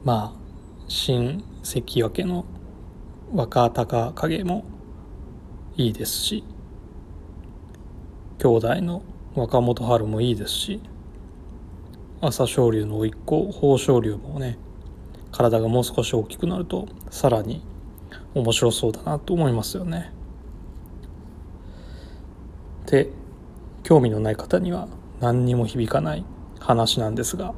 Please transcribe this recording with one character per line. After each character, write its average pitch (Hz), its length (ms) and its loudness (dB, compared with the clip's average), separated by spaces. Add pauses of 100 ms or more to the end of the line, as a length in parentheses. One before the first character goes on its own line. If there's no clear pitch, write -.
ま 110 320 2
あ、 - 40 -14 (480)
新 131 560 2 (180)
関 - 400 0
脇 - 240 2
の 180 180 0 (920)
若 120 340 6
隆 117 460 0
景 165 280 0
も 180 220 -2 (1120)
い 123 120 4
い 104 40 -2
で 110 140 -4
す - 60 -4
し、 - 300 -2 (2000)
兄 - 80 6
弟 117 340 6
の 175 220 -2 (320)
若 123 260 4
元 120 240 2
春 113 200 4
も 107 140 0
い 123 120 4
い 110 40 4
で 104 120 -6
す - 60 -4
し、 208 280 -4 (1400)
朝 135 260 4
青 120 260 6
龍 110 120 2
の 107 140 -2
甥 110 120 2
っ - 40 -4 (100)
子、 175 280 2 (100)
豊 139 160 8
昇 127 240 6
龍 107 140 0
も 143 240 -8
ね、 123 180 -4 (760)
体 113 300 6
が 113 60 4
も 120 140 6
う - 20 2
少 - 180 0
し - 140 0
大 110 80 4
き - 120 -8
く - 120 0
な 180 100 0
る 180 80 -2
と、 185 220 -4 (240)
さ - 180 4
ら 110 140 4
に 120 200 -4 (680)
面 117 180 4
白 117 200 6
そ 117 180 2
う - 20 2
だ - 120 -6
な 151 160 0
と 180 160 0
思 156 140 6
い 120 40 4
ま 110 80 2
す - 160 -4
よ 185 80 -4
ね。 170 260 -4 (2750)
で、 139 240 6 (720)
興 160 160 10
味 120 100 6
の 107 100 2
な 107 120 2
い 107 40 2
方 - 220 2
に 180 140 2
は 180 160 -4 (320)
何 123 260 4
に 123 80 4
も 120 140 4
響 117 200 0
か 139 140 2
な 156 140 0
い 165 100 -6 (340)
話 117 400 4
な 110 100 2
ん 110 40 -2
で 123 100 -2
す 180 140 -4
が 185 200 -6